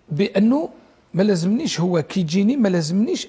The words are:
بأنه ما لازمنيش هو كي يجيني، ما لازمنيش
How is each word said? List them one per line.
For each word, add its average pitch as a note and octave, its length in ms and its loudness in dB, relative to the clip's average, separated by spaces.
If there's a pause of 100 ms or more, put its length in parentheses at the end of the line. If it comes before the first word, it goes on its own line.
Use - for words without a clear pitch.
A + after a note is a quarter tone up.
بأنه G#3 600 0 (460)
ما E3+ 80 2
لازمنيش G3+ 580 0
هو F3 220 0
كي - 180 -4
يجيني، G3 360 0
ما A3 120 2
لازمنيش F#3 600 -2